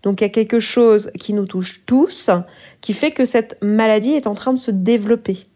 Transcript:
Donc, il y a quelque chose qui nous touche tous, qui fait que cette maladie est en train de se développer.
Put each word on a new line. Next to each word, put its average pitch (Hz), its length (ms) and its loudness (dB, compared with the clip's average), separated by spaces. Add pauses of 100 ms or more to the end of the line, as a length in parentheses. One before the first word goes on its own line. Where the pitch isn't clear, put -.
Donc, 202 180 -2
il - 20 2
y 202 40 0
a - 20 -2
quelque 226 300 0
chose 220 600 2
qui - 140 -6
nous 202 120 -2
touche 185 400 -6
tous, - 460 2 (500)
qui 214 120 -6
fait 302 180 -2
que 262 140 0
cette 226 360 -2
maladie 214 520 2
est 277 140 -2
en 208 60 -4
train 262 200 -4
de 254 40 0
se 247 140 -4
développer. 208 840 0